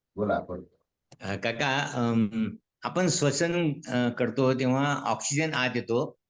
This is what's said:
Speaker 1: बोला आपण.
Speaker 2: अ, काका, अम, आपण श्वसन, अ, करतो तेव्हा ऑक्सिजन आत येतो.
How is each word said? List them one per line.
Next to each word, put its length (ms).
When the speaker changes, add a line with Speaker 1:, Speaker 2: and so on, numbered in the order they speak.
Speaker 1:
बोला 180
आपण. 280
Speaker 2:
अ, 160
काका, 580
अम, 640
आपण 260
श्वसन, 640
अ, 200
करतो 460
तेव्हा 400
ऑक्सिजन 600
आत 200
येतो. 440